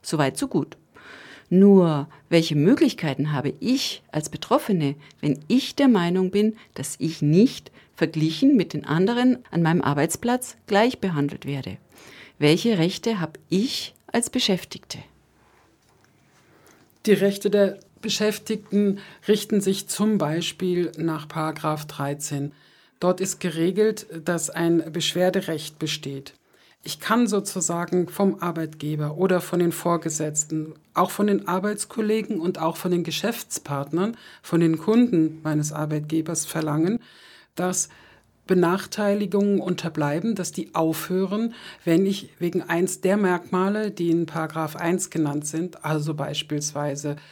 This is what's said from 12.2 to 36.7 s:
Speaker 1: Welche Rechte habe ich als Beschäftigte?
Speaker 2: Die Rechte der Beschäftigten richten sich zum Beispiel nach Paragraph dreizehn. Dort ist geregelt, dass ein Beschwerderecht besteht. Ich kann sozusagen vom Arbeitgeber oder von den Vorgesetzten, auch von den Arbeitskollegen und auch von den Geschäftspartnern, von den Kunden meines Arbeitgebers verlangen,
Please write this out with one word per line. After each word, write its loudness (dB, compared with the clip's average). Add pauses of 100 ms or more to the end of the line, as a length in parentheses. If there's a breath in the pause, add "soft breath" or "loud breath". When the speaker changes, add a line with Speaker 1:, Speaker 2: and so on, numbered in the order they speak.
Speaker 1:
Welche 4
Rechte 0
habe -6 (120)
ich -2 (120)
als -2
Beschäftigte? -4 (2000 soft breath)
Speaker 2:
Die 4
Rechte 2
der 2 (220)
Beschäftigten -2 (300 loud breath)
richten 2
sich -2
zum 0
Beispiel -2
nach -6
Paragraph -4
dreizehn. -6 (480 soft breath)
Dort 0
ist -4
geregelt, 0 (180)
dass -2
ein 0 (100)
Beschwerderecht -2
besteht. -8 (540 soft breath)
Ich -10
kann 2
sozusagen -2
vom 0
Arbeitgeber -4
oder 2
von -4
den 2
Vorgesetzten, -4 (180)
auch 0
von 0
den 0
Arbeitskollegen -2
und -2
auch -2
von -4
den 0
Geschäftspartnern, -4 (240 loud breath)
von 0
den 4
Kunden 2
meines -2
Arbeitgebers -4
verlangen, 0 (560 loud breath)